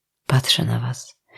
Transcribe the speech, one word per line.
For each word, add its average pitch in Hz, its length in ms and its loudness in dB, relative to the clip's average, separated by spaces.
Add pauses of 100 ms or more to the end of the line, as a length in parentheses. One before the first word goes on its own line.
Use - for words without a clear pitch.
(260)
Patrzę - 380 2
na 113 160 0
was, - 360 -8 (220)